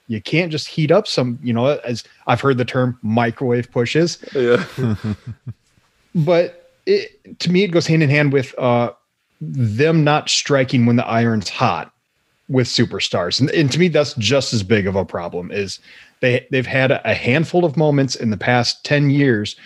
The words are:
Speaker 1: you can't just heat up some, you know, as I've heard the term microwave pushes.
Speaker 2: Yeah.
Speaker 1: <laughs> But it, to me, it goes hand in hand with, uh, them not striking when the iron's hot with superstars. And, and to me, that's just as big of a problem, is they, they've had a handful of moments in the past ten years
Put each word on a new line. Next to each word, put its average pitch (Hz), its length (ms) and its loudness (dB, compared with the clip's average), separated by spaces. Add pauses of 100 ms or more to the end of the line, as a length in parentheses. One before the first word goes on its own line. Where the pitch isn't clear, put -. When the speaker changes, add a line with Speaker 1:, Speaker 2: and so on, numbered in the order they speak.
Speaker 1:
you 110 120 -6
can't 165 300 -2
just 151 160 -8
heat 151 240 0
up 208 160 4
some, 123 340 -4
you 120 120 -4
know, 117 140 0
as 123 360 -4 (240)
I've - 140 0
heard 135 160 2
the 120 80 0
term 127 360 -2
microwave 120 680 0
pushes. 147 460 0 (160)
Speaker 2:
Yeah. 123 300 2 (140)
Speaker 1:
<laughs> 117 180 -2 (1200)
But 175 560 0 (160)
it, - 540 -4
to 170 100 -2
me, 180 120 4
it 208 40 0
goes 170 180 0
hand 160 160 2
in 147 80 4
hand 147 240 4
with, 135 240 -2
uh, 120 340 2 (480)
them 151 640 0
not 147 260 2
striking 131 580 2
when 120 80 4
the 123 100 2
iron's 113 420 0
hot 92 460 -2 (560)
with 131 160 2
superstars. 95 720 -2
And, 143 120 2
and 147 200 2
to 135 60 -4
me, 180 100 4
that's 147 280 0
just 127 360 0
as 110 120 -2
big 98 240 0
of 95 80 -2
a 95 100 0
problem, 87 460 -8
is 98 280 -8 (420)
they, 127 280 0
they've 131 160 0
had 131 240 0
a 110 240 0
handful 165 520 0
of 151 120 -2
moments 143 380 2
in 113 160 -4
the 104 60 -4
past 123 460 0
ten 143 280 2
years 131 440 2 (100)